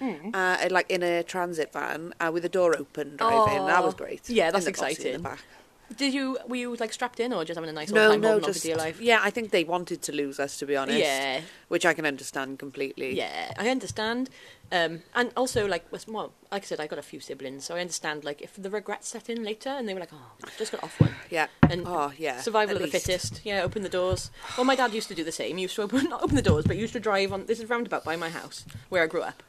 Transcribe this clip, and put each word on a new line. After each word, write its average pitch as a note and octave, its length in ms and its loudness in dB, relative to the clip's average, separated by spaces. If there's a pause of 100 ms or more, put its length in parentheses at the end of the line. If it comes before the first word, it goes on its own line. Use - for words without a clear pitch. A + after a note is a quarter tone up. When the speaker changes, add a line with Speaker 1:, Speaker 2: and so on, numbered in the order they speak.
Speaker 1:
Mm. G3+ 320 -4
Speaker 2:
uh, F#3 360 4
like F3+ 200 2
in F#3 140 0
a E3+ 200 2
transit F3 500 -4
van, D3+ 480 -6
uh, E3 100 0
with E3+ 120 0
the F3 60 0
door F3 280 4
open D3 400 -8
driving. G#3+ 480 4
That F3 180 6
was F#3 120 2
Speaker 1:
Aw. - 20 -20
Speaker 2:
great. - 320 -10
Speaker 1:
Yeah, F#3 220 6
that's F#3+ 140 4
Speaker 2:
In D3+ 60 -2
the, - 80 -4
obviously D3 320 -2
in C#3+ 120 -6
the E3+ 60 -6
Speaker 1:
exciting. C3 80 -12
Speaker 2:
back. - 600 -20
Speaker 1:
Did C#4 160 2
you, C4 240 -2 (100)
were A#3+ 80 -4
you, B3 200 -4
like, A3+ 180 -4
strapped - 260 -4
in A#3 140 -2
or F3 100 0
just E3 140 -8
having E3 140 -6
a - 20 -8
nice D#3 160 -8
old G#3 60 4
Speaker 2:
No, G#3+ 160 10
Speaker 1:
time G#3 100 6
Speaker 2:
no, A3 60 6
Speaker 1:
holding G#3+ 180 6
on G#3 80 2
Speaker 2:
just, E3+ 80 -4
Speaker 1:
for D#3+ 60 -4
dear D#3+ 100 0
life? D#3+ 240 -2
Speaker 2:
yeah, A#3 220 6
I G3+ 80 2
think A3 180 -4
they F#3 140 4
wanted E3+ 400 -4
to - 80 -6
lose C#3+ 280 -2
us, C#3+ 200 -4
to C#3+ 80 -6
be C#3+ 100 2
honest. C3+ 220 2
Speaker 1:
Yeah. C#3 420 2 (260)
Speaker 2:
Which E3+ 160 0
I E3+ 120 6
can D#3 100 -2
understand C3+ 540 -4
completely. C3+ 580 -6
Speaker 1:
Yeah, E2 400 -4
I G#3+ 120 0
understand. A#3+ 600 -2 (420)
Um, E3 300 0 (140)
and B3 200 2
also, B3 320 2
like, F3 240 -2
was, G3 160 -10
well, G#3 240 -6 (200)
like G3+ 100 -2
I - 60 -12
said, D#3+ 120 -4
I D3+ 60 -4
got D#3 140 -8
a - 20 -8
few D3+ 180 -14
siblings, C3+ 460 -10
so - 100 -10
I F3 40 -2
understand, D#3 440 -4
like, D3 200 -6
if - 120 -16
the F#3+ 140 -8
regrets G3+ 380 -6
set - 240 -10
in A#3 120 -6
later G#3+ 260 -6
and C4 200 -4
they F#3+ 60 -4
were F#3+ 40 -6
like, E3+ 140 -12
"Oh, B2+ 180 -20 (120)
we - 160 -12
just G#3+ 120 -4
got - 120 -6
off - 180 2
one." - 140 4 (160)
Speaker 2:
Yeah. D#3 160 2 (160)
Speaker 1:
And F3 240 4
Speaker 2:
Oh, D3+ 320 0
yeah. C#3 200 -2
Speaker 1:
survival G#3+ 360 2
Speaker 2:
At F3+ 80 -2
Speaker 1:
of D#3 80 -4
the - 40 -12
Speaker 2:
least. E3+ 120 0
Speaker 1:
fittest. - 360 -2
Yeah, G3+ 200 -2
open F#3 180 -2
the F3+ 80 -4
doors. F#3 400 0 (280)
Well, B3+ 80 4
my C4 100 6
dad B3 180 2
used G#3+ 140 -2
to G3 80 -10
do D#3+ 80 -2
the D#3+ 80 -6
same. C3+ 260 -4
He F#3 60 -4
used F3+ 140 -4
to A3 40 0
open, G#3+ 220 0
<laughs> E4 60 2
not A#3+ 120 -6
open - 140 2
the B3+ 80 4
doors, D#3 220 4
but F#3 100 2
he F#3+ 80 -2
used A3+ 100 -4
to B3 60 -2
drive G3 340 2
on, F#3+ 140 -6
this A3 120 -2
is A3 80 -10
roundabout A#3 360 -2
by D#3+ 120 -4
my E3 140 -4
house, - 340 -12 (260)
where F3+ 120 2
I D#3+ 60 4
grew D#3+ 160 -2
up. - 260 -10